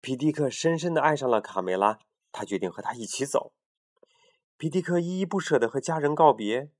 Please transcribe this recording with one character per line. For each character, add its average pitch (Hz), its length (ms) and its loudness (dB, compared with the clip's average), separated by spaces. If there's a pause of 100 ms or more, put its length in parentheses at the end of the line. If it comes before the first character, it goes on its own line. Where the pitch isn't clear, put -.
皮 131 120 -4
迪 143 160 0
克 143 200 0
深 165 280 0
深 170 140 -2
地 156 80 2
爱 151 160 4
上 135 140 -2
了 110 100 4
卡 - 220 -6
梅 92 140 -2
拉， 104 240 2 (320)
他 - 120 -8
决 98 140 -4
定 90 120 -2
和 104 120 -16
她 - 100 -6
一 113 140 -10
起 - 180 -6
走。 - 280 -4 (1040)
皮 160 100 -4
迪 175 140 0
克 175 180 0
依 180 200 -4
依 196 40 0
不 185 160 -4
舍 147 180 2
地 120 100 2
和 135 120 -4
家 160 180 -4
人 147 160 0
告 151 200 8
别。 113 460 -4